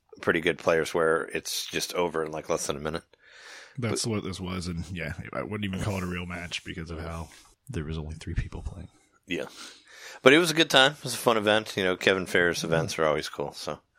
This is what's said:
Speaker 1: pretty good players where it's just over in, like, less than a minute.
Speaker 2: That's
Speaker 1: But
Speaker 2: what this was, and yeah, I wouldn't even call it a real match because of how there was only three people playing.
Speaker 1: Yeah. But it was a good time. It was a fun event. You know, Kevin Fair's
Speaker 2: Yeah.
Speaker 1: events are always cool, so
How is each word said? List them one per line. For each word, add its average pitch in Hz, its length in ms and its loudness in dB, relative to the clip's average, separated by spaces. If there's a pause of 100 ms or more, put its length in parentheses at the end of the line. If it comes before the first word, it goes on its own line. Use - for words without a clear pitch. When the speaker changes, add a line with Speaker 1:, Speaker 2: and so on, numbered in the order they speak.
(200)
Speaker 1:
pretty 85 220 2
good 82 160 2
players 82 340 2
where 82 300 2 (100)
it's - 340 -6
just - 280 -4
over 80 300 -2
in, 78 80 -8
like, 78 180 -8
less 80 160 -2
than 76 100 -4
a 69 40 -8
minute. 78 240 -6 (720)
Speaker 2:
That's 110 260 -2
Speaker 1:
But 120 60 -4
Speaker 2:
what 107 140 -2
this 90 160 -8
was, 90 260 -6
and 87 260 -6
yeah, 80 220 -8 (180)
I 67 100 -6
wouldn't 104 220 -6
even 95 160 -4
call 101 160 -2
it 92 60 -4
a 90 40 -4
real 90 200 -6
match 87 380 -10
because 85 260 -10
of 80 100 -8
how 82 280 -8 (420)
there 80 140 -6
was 80 140 -6
only 78 180 -8
three - 180 -10
people 82 280 -6
playing. - 260 -10 (380)
Speaker 1:
Yeah. 85 180 -4 (800)
But 131 100 10
it 156 60 10
was 175 120 4
a 151 40 0
good 156 160 4
time. 139 220 8
It - 120 -16
was 123 100 -6
a 120 40 -6
fun 117 180 4
event. 107 400 4
You 98 80 2
know, 92 120 2
Kevin 95 300 2
Fair's 85 360 2
Speaker 2:
Yeah. 85 60 -4
Speaker 1:
events 82 300 0
are 82 80 4
always 76 220 0
cool, 71 240 -6
so - 260 -10 (200)